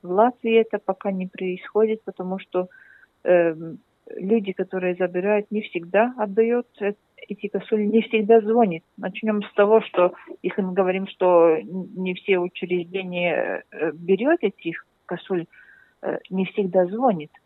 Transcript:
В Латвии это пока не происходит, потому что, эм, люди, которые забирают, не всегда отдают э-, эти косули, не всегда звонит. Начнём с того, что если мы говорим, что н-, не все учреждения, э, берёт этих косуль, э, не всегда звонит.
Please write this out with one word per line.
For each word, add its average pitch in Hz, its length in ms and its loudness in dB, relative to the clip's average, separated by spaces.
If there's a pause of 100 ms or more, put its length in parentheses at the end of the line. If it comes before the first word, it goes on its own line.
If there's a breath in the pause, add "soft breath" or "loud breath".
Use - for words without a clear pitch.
В 175 100 -10
Латвии 226 440 2
это 220 280 2
пока 196 280 -4
не 185 160 -4
происходит, 208 760 -2
потому 185 360 -8
что, - 280 -4 (560 soft breath)
эм, 165 560 2 (360)
люди, 196 360 0
которые 185 440 -4
забирают, 185 560 -2
не 208 100 -4
всегда 190 560 0
отдают 226 500 0 (120)
э-, 202 140 -2 (340)
эти 202 200 -10
косули, 208 380 -2
не 214 160 4
всегда 220 400 4
звонит. 208 420 2 (140)
Начнём 208 440 -4
с - 120 -12
того, 208 280 6
что 180 320 2 (300 loud breath)
если 185 180 -4
мы 185 120 -4
говорим, 190 340 0
что 170 480 6
н-, 185 400 -8
не 185 180 -4
все 185 260 0
учреждения, 180 1300 -4
э, 160 220 -4
берёт 190 480 0
этих - 440 -6 (200)
косуль, 175 400 -6 (560 soft breath)
э, - 180 -6 (100)
не 190 160 -2
всегда 185 400 0
звонит. 196 460 -2 (140)